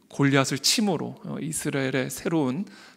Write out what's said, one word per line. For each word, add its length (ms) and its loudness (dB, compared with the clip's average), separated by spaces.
골리앗을 520 2
침으로, 640 0
어, 160 -8
이스라엘의 720 -2
새로운 540 0